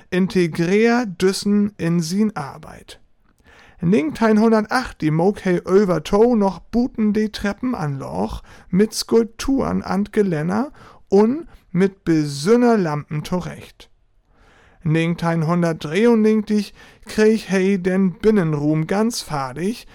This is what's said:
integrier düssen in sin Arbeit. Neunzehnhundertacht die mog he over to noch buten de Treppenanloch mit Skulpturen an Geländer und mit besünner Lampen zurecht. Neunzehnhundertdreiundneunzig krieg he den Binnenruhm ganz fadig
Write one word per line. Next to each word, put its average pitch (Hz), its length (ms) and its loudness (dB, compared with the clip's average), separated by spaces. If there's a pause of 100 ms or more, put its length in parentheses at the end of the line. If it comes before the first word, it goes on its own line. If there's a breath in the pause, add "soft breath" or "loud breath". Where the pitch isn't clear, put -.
(100)
integrier 185 960 0
düssen 202 720 0
in 170 240 0
sin 202 340 -2
Arbeit. - 640 -14 (800 soft breath)
Neunzehnhundertacht 220 1200 2
die 151 100 0
mog 170 340 0
he 175 200 0
over 180 380 2
to 226 340 2
noch 196 220 0
buten 233 560 -2
de 214 160 0
Treppenanloch 180 1120 -6 (260 loud breath)
mit 208 240 2
Skulpturen 226 920 -2
an 190 300 -2
Geländer 196 640 -2 (340 loud breath)
und 233 400 2 (220 soft breath)
mit 190 340 -2
besünner 165 720 2
Lampen 151 480 -4
zurecht. 156 640 -10 (1000 soft breath)
Neunzehnhundertdreiundneunzig 170 1900 0 (320 loud breath)
krieg 214 420 2
he 190 300 2
den 185 400 0
Binnenruhm 156 680 2
ganz 214 360 -2
fadig 151 720 -8